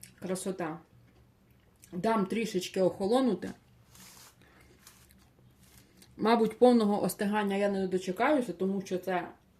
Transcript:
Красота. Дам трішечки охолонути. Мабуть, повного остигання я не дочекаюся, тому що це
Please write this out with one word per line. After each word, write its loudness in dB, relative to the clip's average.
Красота. -6
Дам 0
трішечки -4
охолонути. 0
Мабуть, 2
повного 6
остигання -2
я 0
не -2
дочекаюся, 0
тому -4
що -6
це -4